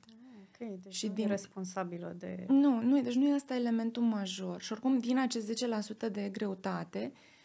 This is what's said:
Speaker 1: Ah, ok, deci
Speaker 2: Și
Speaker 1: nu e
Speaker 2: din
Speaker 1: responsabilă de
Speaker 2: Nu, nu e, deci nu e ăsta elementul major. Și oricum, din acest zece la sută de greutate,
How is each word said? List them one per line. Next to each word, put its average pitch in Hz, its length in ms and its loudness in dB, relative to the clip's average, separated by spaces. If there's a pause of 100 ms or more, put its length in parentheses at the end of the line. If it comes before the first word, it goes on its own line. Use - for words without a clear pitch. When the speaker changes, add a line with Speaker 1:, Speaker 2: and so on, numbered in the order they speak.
Speaker 1:
Ah, 226 640 -18
ok, 190 120 -10
deci 185 160 -20
Speaker 2:
Și - 100 -4
Speaker 1:
nu 208 60 -2
e 190 40 -6
Speaker 2:
din 208 120 0
Speaker 1:
responsabilă 185 920 -4
de 180 300 -10
Speaker 2:
Nu, 269 340 6
nu 262 160 6
e, 269 40 4
deci 240 140 0
nu 269 120 6
e 285 80 4
ăsta 269 200 -2
elementul 233 480 0
major. 190 580 -2
Și - 100 -8
oricum, 254 280 2
din 240 200 0
acest 233 260 0
zece 226 220 -2
la 220 140 0
sută 214 280 -4
de 202 220 -4
greutate, 190 800 -4 (340)